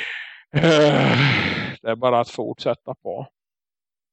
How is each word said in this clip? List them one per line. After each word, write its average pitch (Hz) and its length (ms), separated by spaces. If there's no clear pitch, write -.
Det 113 80
är 113 60
bara 123 240
att 120 100
fortsätta 117 640
på. 101 320